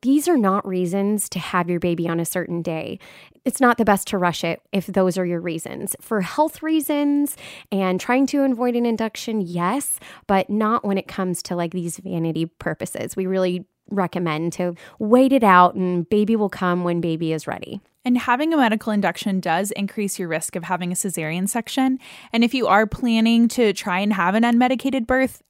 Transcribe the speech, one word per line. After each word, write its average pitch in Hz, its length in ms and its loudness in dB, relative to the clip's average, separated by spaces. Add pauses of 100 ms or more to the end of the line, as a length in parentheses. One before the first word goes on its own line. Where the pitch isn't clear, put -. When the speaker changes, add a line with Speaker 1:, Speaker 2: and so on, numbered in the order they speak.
Speaker 1:
these 285 260 2
are 339 80 6
not 196 280 2
reasons 196 600 0
to - 120 -6
have 175 300 -2
your 175 120 0
baby 170 260 0
on 165 100 -2
a 170 60 -2
certain 170 380 -4
day. 160 360 -6 (460)
It's - 160 -4
not 240 180 4
the 233 60 2
best 196 240 2
to 208 100 -4
rush 180 280 0
it 165 160 -4 (100)
if 196 160 -2
those 185 300 2
are 185 80 -2
your 175 160 -2
reasons. 165 580 -8
For 214 220 -2
health 311 420 -2
reasons 294 720 0 (340)
and 185 300 0
trying 254 280 2
to 277 180 2
avoid 247 320 0
an 240 80 0
induction, 220 560 -2
yes, 175 580 -2 (280)
but 196 220 2
not 214 360 0
when 196 120 0
it - 120 -6
comes 185 340 -4
to, 175 140 -6
like, 170 160 -4
these 175 240 -6
vanity 165 480 -4
purposes. - 720 -8
We 190 80 -2
really 185 400 0 (240)
recommend 170 640 -2
to 175 220 -4 (240)
wait 247 340 4
it 269 100 4
out, 180 320 8
and 180 340 0
baby 208 260 2
will 208 140 0
come 175 340 -2
when 175 180 0
baby 165 320 -2
is 156 140 -6
ready. - 340 -10 (220)
Speaker 2:
And 247 140 2
having 262 360 0
a 320 40 2
medical 226 360 2
induction 190 480 0
does 185 300 0
increase 202 460 -6
your 180 120 -4
risk 160 260 -4
of 175 80 -6
having 180 280 -4
a 180 40 -4
cesarean 175 540 -4
section. 262 500 -2 (320)
And 226 120 2
if 240 100 2
you 254 140 0
are 208 200 6
planning 233 600 2
to 220 240 2
try 185 260 -4
and 208 140 0
have 185 200 0
an 226 100 4
unmedicated 247 640 2
birth 254 440 0